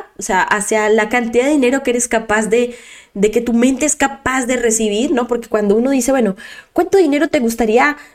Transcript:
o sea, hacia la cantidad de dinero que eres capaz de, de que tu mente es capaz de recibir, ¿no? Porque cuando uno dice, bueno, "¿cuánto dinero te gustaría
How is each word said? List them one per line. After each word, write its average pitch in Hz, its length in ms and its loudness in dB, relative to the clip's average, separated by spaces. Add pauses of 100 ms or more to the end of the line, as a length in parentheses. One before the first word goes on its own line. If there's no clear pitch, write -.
(200)
o - 20 -14
sea, 185 200 0
hacia 214 480 -2
la 220 200 2
cantidad 240 360 0
de 285 60 2
dinero 269 320 2
que 262 80 0
eres 240 160 -2
capaz 220 380 -2
de, 240 300 0 (400)
de 202 160 2
que 233 100 0
tu 240 120 -2
mente 247 320 2
es 294 100 -2
capaz 262 500 -4
de 247 120 -2
recibir, 226 540 0
¿no? 240 160 -2
Porque 233 220 -6
cuando 208 260 0
uno 240 140 2
dice, 269 220 0
bueno, 226 240 0 (380)
"¿cuánto 370 260 2
dinero 294 280 2
te 302 120 0
gustaría 240 580 2 (180)